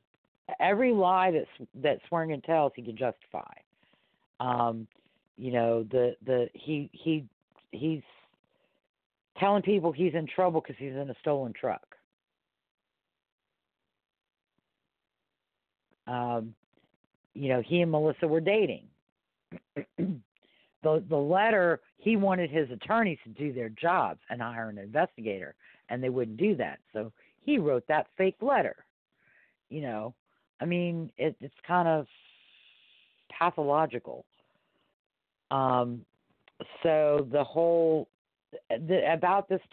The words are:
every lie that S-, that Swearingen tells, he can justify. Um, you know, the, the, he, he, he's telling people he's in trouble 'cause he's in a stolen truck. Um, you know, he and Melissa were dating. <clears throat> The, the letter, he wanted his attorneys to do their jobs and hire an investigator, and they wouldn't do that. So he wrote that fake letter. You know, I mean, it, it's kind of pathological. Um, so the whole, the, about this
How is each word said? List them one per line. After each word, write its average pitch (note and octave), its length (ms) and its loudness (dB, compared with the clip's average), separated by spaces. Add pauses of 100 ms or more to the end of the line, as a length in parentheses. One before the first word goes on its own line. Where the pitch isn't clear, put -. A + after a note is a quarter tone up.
(600)
every G#3 320 4
lie F#3 400 4
that D#3 140 0 (140)
S-, A#2+ 160 -16
that C#3 320 0
Swearingen D#3+ 340 -4
tells, D#3 340 2
he B2+ 60 -14
can A2+ 160 -10
justify. - 560 -8 (840)
Um, A#2+ 480 -2 (500)
you B2+ 140 -8
know, A#2 320 2
the, B2 320 0 (100)
the, B2 280 0
he, C#3+ 380 -8
he, D#3 340 -2 (460)
he's D3+ 300 -4 (1400)
telling G3+ 220 4
people F3+ 300 2
he's D3+ 220 0
in D#3+ 140 -2
trouble F3+ 320 0
'cause D3 180 -6
he's C3+ 160 -10
in C#3 160 -6
a B2 120 -12
stolen C3+ 320 -2
truck. - 420 -6 (4000)
Um, A#2+ 460 -4 (800)
you C#3 160 -4
know, B2+ 120 2
he F3 200 2
and E3+ 100 2
Melissa D#3 360 2
were D#3+ 140 2
dating. E3+ 460 0 (1120)
<clears throat> E3+ 240 -4 (640)
The, D#3 260 2
the D3+ 80 2
letter, F3+ 640 4 (160)
he A3+ 180 2
wanted F#3 360 2
his D3 180 0
attorneys F3+ 540 0
to A2+ 80 -18
do C#3+ 200 -6
their A#2+ 180 -6
jobs C3 500 0 (100)
and A#2+ 100 -8
hire A#2 300 -6
an G#2 80 -10
investigator, G2+ 800 -4 (340)
and B2+ 140 -6
they B2+ 60 -2
wouldn't A#2+ 280 -4
do G3 200 2
that. E2+ 200 -4 (160)
So A2 180 -6 (300)
he C#4+ 160 0
wrote C#3+ 300 0
that D3+ 180 0 (140)
fake F#3+ 200 0
letter. A3+ 460 0 (840)
You D3+ 100 -8
know, A#2 320 -8 (480)
I - 40 -4
mean, E3+ 520 -4
it, D3+ 240 -2
it's C#3 140 -14 (100)
kind F3 220 2
of D#3 180 2 (1300)
pathological. D3 960 -2 (1200)
Um, B2 560 0 (800)
so D3+ 480 4
the C#3+ 120 2
whole, E3 640 2 (600)
the, E3 420 0
about F3+ 380 2
this F#3+ 120 0 (120)